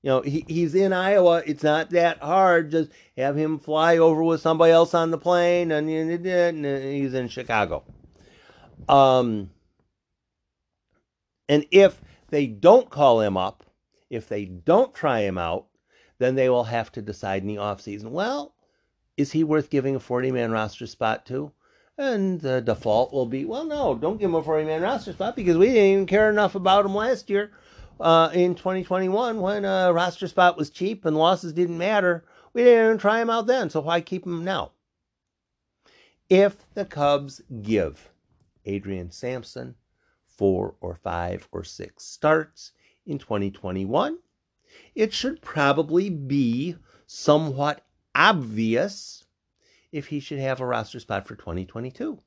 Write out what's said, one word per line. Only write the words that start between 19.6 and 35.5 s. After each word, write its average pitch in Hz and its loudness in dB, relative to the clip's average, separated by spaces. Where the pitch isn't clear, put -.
giving 139 -2
a 127 -6
forty-man 123 -4
roster 110 -6
spot 110 -4
to? 139 -10
And 196 -4
the 131 -2
default 113 0
will 131 -2
be, 135 -6
well, 262 -8
no, 285 -2
don't 165 -4
give 202 -2
him 165 0
a 160 -2
forty-man 156 -2
roster 208 -6
spot 202 -6
because 180 0
we 196 6
didn't 214 6
even 196 2
care 214 2
enough 208 0
about 196 2
him 196 -4
last 240 -4
year, 208 -2
uh, 165 4
in 180 2
twenty 185 -6
twenty-one 196 -4
when 202 -4
a 185 2
roster 175 -2
spot 180 4
was 151 -6
cheap 202 -6
and 156 0
losses 165 2
didn't 170 -2
matter. 180 0
We 240 0
didn't 233 8
even 220 4
try 214 0
him 233 -2
out 226 -2
then, 240 0
so 160 -4
why 165 0
keep 185 -10
him 170 -8
now? 175 -6